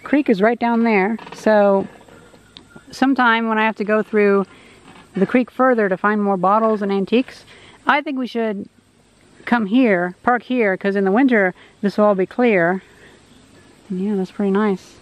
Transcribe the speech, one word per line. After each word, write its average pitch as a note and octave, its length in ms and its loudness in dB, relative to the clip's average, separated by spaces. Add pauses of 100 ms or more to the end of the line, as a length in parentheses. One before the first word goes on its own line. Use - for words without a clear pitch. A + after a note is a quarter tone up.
Creek C#4+ 240 0
is G#3+ 120 0
right A3+ 180 2
down A#3 260 0
there, G#3+ 340 0 (140)
so G3+ 560 2 (1040)
sometime A#3+ 560 0
when A3 100 -2
I G#3+ 60 0
have A3 120 -2
to - 80 -6
go G#3+ 180 0
through G3+ 440 0 (680)
the F#3+ 120 0
creek B3 240 0
further B3 380 0
to F#3 80 -2
find G#3 260 -2
more G3+ 140 0
bottles G#3 460 0
and G3+ 100 -4
antiques, G3 520 -2 (420)
I C#4 160 0
think C#4+ 160 -8
we C4 80 -6
should A3 420 -6 (760)
come A#3 220 -2
here, F#3+ 560 0
park A#3+ 200 0
here, A3 340 -2
cause G3 200 -4
in G3+ 80 0
the F#3+ 80 0
winter G#3+ 420 2 (260)
this G3+ 180 -2
will G#3+ 60 4
all G#3 100 4
be F#3 120 0
clear. F#3+ 560 0 (1040)
And F#3 120 -8
yeah, G3+ 140 -4
that's F#3+ 160 -4
pretty G3+ 200 -4
nice. G3 520 -2